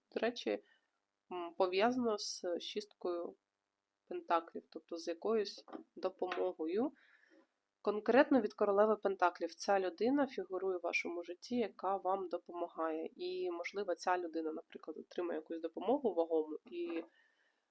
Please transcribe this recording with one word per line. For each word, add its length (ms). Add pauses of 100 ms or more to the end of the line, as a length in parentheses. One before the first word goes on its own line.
(140)
до 60
речі, 440 (680)
м, 220
пов'язано 640
з 420
шісткою 760 (720)
пентаклів, 640
тобто 280
з 100
якоюсь 560 (320)
допомогою. 960 (880)
Конкретно 580
від 140
королеви 420
пентаклів 580
ця 260
людина 460
фігурує 520
в 20
вашому 440
житті, 320
яка 400
вам 320
допомагає. 880
І, 340
можливо, 440
ця 240
людина, 340
наприклад, 460
отримає 420
якусь 200
допомогу 540
вагому, 500
і 400 (680)